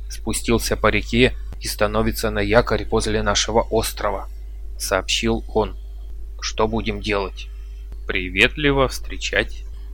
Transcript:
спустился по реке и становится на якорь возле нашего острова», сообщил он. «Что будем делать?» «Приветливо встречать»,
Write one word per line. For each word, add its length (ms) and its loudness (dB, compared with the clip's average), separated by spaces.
спустился 680 0
по 100 4
реке 460 4
и 80 -8
становится 600 0
на 100 0
якорь 460 4
возле 360 0
нашего 480 2
острова», 600 -2
сообщил 640 0
он. 220 2
«Что 300 0
будем 320 -2
делать?» 480 -2
«Приветливо 840 4
встречать», 720 -2